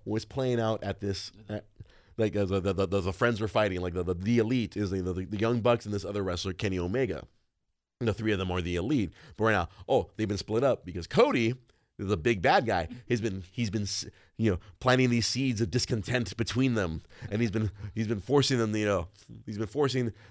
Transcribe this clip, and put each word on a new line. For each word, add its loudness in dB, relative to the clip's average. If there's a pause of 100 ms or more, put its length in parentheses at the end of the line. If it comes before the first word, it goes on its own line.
was -2
playing 0
out 0
at -4
this, -6 (180)
at, -6 (520)
like, 0
uh, 2
the, 0
the, 2
the, 2
the, 0
the 0
friends 0
were 0
fighting, 2
like, -2
the, -2
the, 0
the 0
Elite 0
is -2
the, -2
the, -2
the -6
Young 2
Bucks 2
and -6
this -4
other -4
wrestler, -4
Kenny -2
Omega. -2 (760)
And -2
the 4
three 0
of 2
them 0
are 0
the -2
Elite. 0 (260)
But -2
right 6
now, 2 (200)
oh, 2
they've -2
been -2
split -2
up 2
because -8
Cody, 4 (420)
the 0
big 0
bad 4
guy, 0 (200)
he's 0
been, -4
he's -4
been -2
s-, -6 (320)
you 2
know, 0 (200)
planting 4
these 2
seeds 0
of 0
discontent -2
between 0
them. -2 (280)
And -2
he's 0
been, -2 (220)
he's -2
been -2
forcing 2
them, 2
you 0
know, 0 (380)
he's -8
been -4
forcing -2 (180)